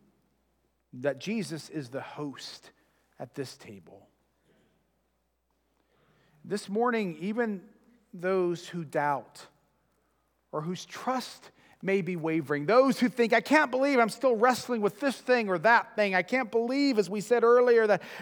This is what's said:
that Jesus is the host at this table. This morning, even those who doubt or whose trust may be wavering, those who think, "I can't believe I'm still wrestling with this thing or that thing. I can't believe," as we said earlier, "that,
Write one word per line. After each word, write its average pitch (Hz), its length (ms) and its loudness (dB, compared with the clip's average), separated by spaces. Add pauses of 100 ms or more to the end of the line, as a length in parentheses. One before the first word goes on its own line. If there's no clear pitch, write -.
(920)
that 135 260 -4
Jesus 170 520 -6
is 143 180 -10
the 123 140 -10
host - 680 -14 (480)
at 139 160 -16
this 131 220 -12
table. 95 500 -20 (2500)
This 202 240 -8
morning, 214 500 0
even 208 480 -4 (460)
those 180 560 -2
who 170 160 -8
doubt 143 640 -4 (1040)
or 151 80 -4
whose 170 240 -8
trust - 680 -8 (300)
may 196 200 0
be 180 120 -4
wavering, 151 520 -2
those 254 340 4
who 240 80 4
think, 233 240 0
"I 233 80 4
can't 285 300 2
believe 262 280 2
I'm 233 120 4
still 254 260 0
wrestling 233 460 0
with 202 180 -2
this 277 180 -2
thing 240 300 0
or 185 120 0
that 226 360 4
thing. 202 180 0
I 185 80 2
can't 247 280 -2
believe," 254 480 0
as 185 100 2
we 202 140 -4
said 233 200 2
earlier, 233 440 6
"that, 202 160 4 (200)